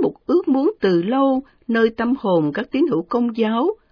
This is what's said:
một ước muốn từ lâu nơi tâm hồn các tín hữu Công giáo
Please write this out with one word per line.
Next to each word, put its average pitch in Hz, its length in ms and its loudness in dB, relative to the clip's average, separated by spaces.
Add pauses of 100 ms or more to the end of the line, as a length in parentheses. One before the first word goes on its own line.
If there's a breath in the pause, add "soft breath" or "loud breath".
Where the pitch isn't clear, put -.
một - 100 -2 (140)
ước 349 200 2
muốn 277 240 2 (100)
từ 185 220 2
lâu 269 400 0 (240 soft breath)
nơi 226 300 2
tâm 240 220 -2
hồn 170 340 0
các 214 180 -6
tín 269 180 0
hữu 165 200 -2
Công 240 280 -2
giáo 226 300 0 (240)